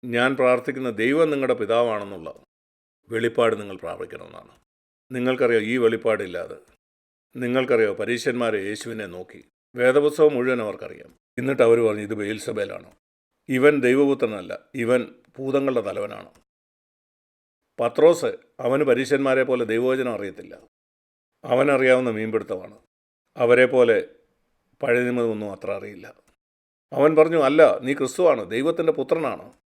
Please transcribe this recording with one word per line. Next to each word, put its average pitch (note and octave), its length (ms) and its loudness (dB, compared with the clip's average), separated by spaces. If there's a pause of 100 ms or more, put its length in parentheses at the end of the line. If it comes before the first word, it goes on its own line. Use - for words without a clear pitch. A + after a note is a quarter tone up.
ഞാൻ B2 320 0
പ്രാർത്ഥിക്കുന്ന B2+ 600 0
ദൈവം C#3 340 2
നിങ്ങളുടെ C3+ 260 0
പിതാവാണെന്നുള്ള G#2 760 -2 (800)
വെളിപ്പാട് A2+ 460 0
നിങ്ങൾ G2+ 220 -14
പ്രാപിക്കണമെന്നാണ്. - 760 -16 (580)
നിങ്ങൾക്കറിയാം, B2 520 0
ഈ A2+ 140 -4
വെളിപ്പാടില്ലാതെ, G2+ 800 -2 (800)
നിങ്ങൾക്കറിയാം, B2 600 0
പരീശന്മാരെ A#2 680 -4
യേശുവിനെ G#2+ 460 -10
നോക്കി F2+ 340 -18 (340)
വേദപുസ്തകം D3 580 4
മുഴുവൻ B2+ 280 -2
അവർക്കറിയാം. - 500 -12 (260)
എന്നിട്ട് B2+ 260 2
അവർ A#2 160 8
പറഞ്ഞു, G#2+ 240 0
"ഇത് G#2 120 -6
ബെയൽസബേലാണ്, G#2 760 -8 (600)
ഇവൻ C3+ 320 4
ദൈവപുത്രനല്ല, B2 720 0 (220)
ഇവൻ B2 260 0 (300)
ഭൂതങ്ങളുടെ C3+ 500 -2
തലവനാണ്." G2+ 480 -8 (1500)
പത്രോസ്, D3 520 4 (280)
അവന് C3 240 0
പരീശന്മാരെ C3 600 2
പോലെ B2 220 -2
ദൈവവചനം B2 480 -2
അറിയത്തില്ല, G2+ 400 -12 (920)
അവനറിയാവുന്ന C3 680 2
മീൻപിടുത്തമാണ്, G#2+ 680 -6 (580)
അവരെ B2 300 6
പോലെ B2 320 4 (840)
പഴയ B2 220 2
നിയമമൊന്നും A#2 480 -2
അത്ര G2 200 -12
അറിയില്ല. G2+ 360 -12 (840)
അവൻ C#3 240 2
പറഞ്ഞു, D#3+ 280 4
"അല്ല, D3 180 4 (180)
നീ C3 140 -4
ക്രിസ്തുവാണ്, C3+ 560 0
ദൈവത്തിൻ്റെ D#3+ 440 -2
പുത്രനാണ്." C#3 540 -4 (220)